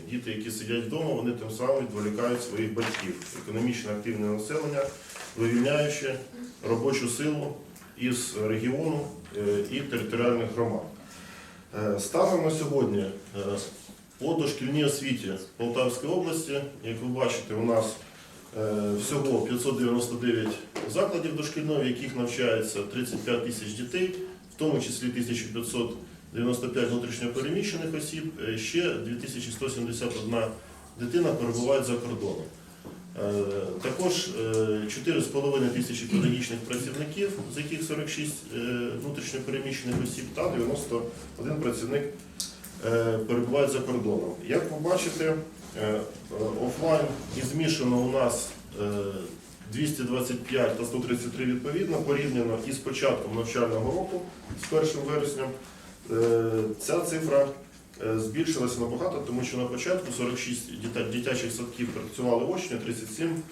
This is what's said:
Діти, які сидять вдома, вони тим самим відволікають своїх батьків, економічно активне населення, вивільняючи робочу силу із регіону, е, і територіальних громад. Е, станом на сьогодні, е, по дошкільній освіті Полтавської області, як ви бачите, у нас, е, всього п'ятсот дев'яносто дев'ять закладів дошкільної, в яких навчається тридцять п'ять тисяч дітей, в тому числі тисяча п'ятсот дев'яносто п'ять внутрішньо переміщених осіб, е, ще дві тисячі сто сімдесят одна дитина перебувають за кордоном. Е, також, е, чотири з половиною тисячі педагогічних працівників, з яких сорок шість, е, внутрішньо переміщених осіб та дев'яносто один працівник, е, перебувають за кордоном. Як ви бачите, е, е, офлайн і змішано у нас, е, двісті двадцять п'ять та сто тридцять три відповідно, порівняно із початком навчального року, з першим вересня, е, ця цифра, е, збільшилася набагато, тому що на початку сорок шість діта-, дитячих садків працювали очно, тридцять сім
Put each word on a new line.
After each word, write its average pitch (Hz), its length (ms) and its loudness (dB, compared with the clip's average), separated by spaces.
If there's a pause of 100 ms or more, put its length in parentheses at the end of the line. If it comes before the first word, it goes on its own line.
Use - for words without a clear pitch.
(100)
Діти, 117 200 -4
які 107 200 -4
сидять 110 340 -2
вдома, 147 300 0
вони 117 180 0
тим 113 180 -6
самим 127 340 2
відволікають 107 580 0
своїх 107 320 -2
батьків, 104 400 -2 (300)
економічно 110 460 0
активне 104 360 -2
населення, 143 560 0 (540)
вивільняючи 131 800 4 (540)
робочу 120 400 4
силу 139 460 0 (440)
із 120 380 0 (120)
регіону, 135 520 2 (360)
е, 202 340 4
і 131 100 0
територіальних 117 720 2
громад. 110 280 2 (1120)
Е, 98 40 -2
станом 180 440 4
на 156 60 4
сьогодні, 139 500 2
е, 98 100 -2 (1080)
по 165 160 0
дошкільній 143 500 2
освіті 127 480 0 (240)
Полтавської 123 560 2
області, 160 480 0 (240)
як 113 180 -4
ви 127 60 -2
бачите, 123 460 0
у 113 100 2
нас, 110 320 4 (600)
е, 104 420 2
всього 135 400 2
п'ятсот 123 380 2
дев'яносто 120 360 4
дев'ять 113 440 2 (340)
закладів 165 440 2
дошкільної, 151 480 0
в - 20 2
яких 127 300 -2
навчається 113 680 2
тридцять 110 380 -4
п'ять 117 260 0
тисяч 110 220 -4
дітей, 123 460 -2 (420)
в - 20 -18
тому 151 220 4
числі 120 280 -2
тисяча 117 440 -2
п'ятсот 117 420 -2 (380)
дев'яносто 120 360 0
п'ять 117 220 2
внутрішньо 120 380 -2
переміщених 160 640 0
осіб, 156 380 -4 (160)
е, 110 100 -2
ще 165 360 2
дві 113 200 -4
тисячі 120 360 -6
сто 135 200 -2
сімдесят 117 420 -2 (120)
одна 110 240 2 (520)
дитина 147 320 4
перебувають 120 540 4
за 120 80 2
кордоном. 101 500 -2 (760)
Е, 101 140 0 (500)
також, - 460 2
е, 110 640 2
чотири - 260 2
з - 60 2
половиною 139 440 4
тисячі 117 360 -2
педагогічних 120 520 2
працівників, 147 720 -2 (240)
з 139 40 -4
яких 151 240 -4
сорок 147 260 -2
шість, 147 260 -4 (220)
е, - 20 -2 (460)
внутрішньо - 360 -4
переміщених 131 640 -2
осіб - 200 -4 (100)
та - 140 0
дев'яносто 117 540 0 (360)
один 151 180 -2
працівник, 123 480 0 (840)
е, 113 320 4
перебувають 123 520 4
за 131 80 0
кордоном. 120 560 0 (140)
Як 156 240 2
ви 151 180 0
бачите, 160 440 2 (480)
е, 104 40 2
е, 107 140 2 (640)
офлайн 151 400 4 (320)
і 127 80 -2
змішано 139 520 2
у 123 140 4
нас, 127 360 2 (340)
е, - 20 0 (880)
двісті 147 300 0
двадцять 123 380 0
п'ять 123 380 2
та 120 60 -2
сто 123 140 -2
тридцять 120 340 0
три 131 120 -2
відповідно, 143 520 0
порівняно 127 680 2
із 131 120 -2
початком 120 580 2
навчального 113 560 2
року, 180 300 -2 (400)
з - 40 -6
першим 156 340 4
вересня, 139 480 0 (600)
е, 113 400 6 (300)
ця 160 200 2
цифра, 156 480 4 (580)
е, 113 120 2
збільшилася 120 640 2
набагато, 143 460 0
тому 123 180 0
що 123 120 -4
на 123 80 2
початку 127 480 0
сорок 123 260 0
шість - 420 -4
діта-, 110 320 -2
дитячих 120 400 0
садків 117 360 -4
працювали 120 560 2
очно, 175 400 0
тридцять 107 300 -4
сім 160 380 0